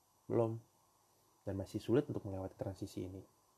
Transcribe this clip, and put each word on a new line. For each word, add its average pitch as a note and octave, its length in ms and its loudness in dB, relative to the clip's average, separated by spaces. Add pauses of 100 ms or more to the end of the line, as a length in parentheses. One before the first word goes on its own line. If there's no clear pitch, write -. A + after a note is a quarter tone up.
(260)
belum A2+ 320 4 (880)
dan G2 80 -2
masih G2 240 -2
sulit C3 320 4
untuk G#2+ 160 -4
melewati F#2+ 320 -6
transisi G2 480 -6
ini. F#2+ 160 -10 (340)